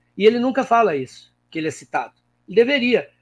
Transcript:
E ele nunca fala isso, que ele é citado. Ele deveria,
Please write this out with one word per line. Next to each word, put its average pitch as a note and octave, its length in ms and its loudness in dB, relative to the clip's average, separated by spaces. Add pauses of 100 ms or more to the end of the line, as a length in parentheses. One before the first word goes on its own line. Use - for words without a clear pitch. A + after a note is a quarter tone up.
(180)
E F#3+ 80 2
ele A#3 140 4
nunca B3 240 -2
fala A3+ 320 2
isso, - 380 -12 (160)
que - 80 -12
ele D#3+ 100 -6
é D3+ 40 -6
citado. - 420 -10 (340)
Ele F3+ 80 -6
deveria, A#3+ 540 0 (120)